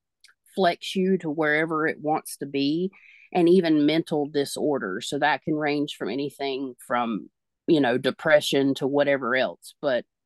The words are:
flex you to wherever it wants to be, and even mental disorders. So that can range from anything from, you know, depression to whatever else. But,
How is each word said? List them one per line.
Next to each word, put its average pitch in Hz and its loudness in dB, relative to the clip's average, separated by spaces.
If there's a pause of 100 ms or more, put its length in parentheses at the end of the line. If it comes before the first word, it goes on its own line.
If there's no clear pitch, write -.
(560)
flex 175 0
you 190 2
to 170 -6
wherever 156 0
it - -4
wants 151 -4
to 143 -10
be, 143 -2 (420)
and 170 4
even 165 6
mental 151 0
disorders. 135 -2
So 143 -4
that 147 2
can 156 -2
range 147 -2
from 110 -8
anything 135 -6
from, 117 -4 (380)
you 165 4
know, 127 2
depression 139 0
to 143 -4
whatever 139 0
else. 117 -4
But, 127 -2 (200)